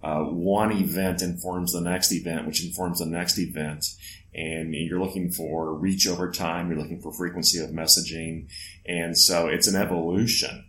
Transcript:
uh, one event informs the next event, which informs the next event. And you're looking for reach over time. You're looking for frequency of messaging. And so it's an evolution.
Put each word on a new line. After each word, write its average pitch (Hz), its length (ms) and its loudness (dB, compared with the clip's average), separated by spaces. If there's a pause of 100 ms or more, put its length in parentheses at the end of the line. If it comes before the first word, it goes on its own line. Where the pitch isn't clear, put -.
uh, 76 200 0
one 98 500 4
event 92 500 2
informs 90 520 -2
the 87 80 0
next 90 320 2
event, 82 340 -2
which 78 160 -2
informs 87 360 -2
the 85 60 -2
next 85 320 0
event. 76 500 -4 (460)
And 80 400 -6
you're 82 280 -2
looking 92 280 -2
for 80 440 -4
reach 95 340 2
over 90 240 0
time. 87 380 -2
You're 78 100 0
looking 78 220 -6
for 80 100 -10
frequency 87 480 0
of 78 120 -4
messaging. 82 760 0 (380)
And 85 320 0
so 85 300 6
it's 87 200 2
an 95 80 2
evolution. 95 920 0